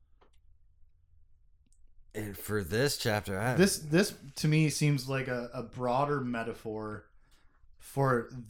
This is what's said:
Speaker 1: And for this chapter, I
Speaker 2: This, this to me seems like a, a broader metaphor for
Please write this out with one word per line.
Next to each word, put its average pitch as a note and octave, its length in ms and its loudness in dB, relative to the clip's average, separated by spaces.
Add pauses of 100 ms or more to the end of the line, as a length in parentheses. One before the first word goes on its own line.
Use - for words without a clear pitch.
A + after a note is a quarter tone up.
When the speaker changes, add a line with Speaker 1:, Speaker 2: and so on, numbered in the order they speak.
(2250)
Speaker 1:
And G#2 220 -6
for G#2 260 -2
this A#2 340 0
chapter, G#2 420 -2
I B2 160 0
Speaker 2:
This, F#3 220 4
this D#3 360 2 (240)
to D#3+ 100 0
me D#3 220 6
seems C#3+ 380 2
like C3+ 200 -2
a, B2 260 -4
a B2+ 100 -6
broader B2+ 580 0
metaphor A2 840 -6 (720)
for C3 520 2 (200)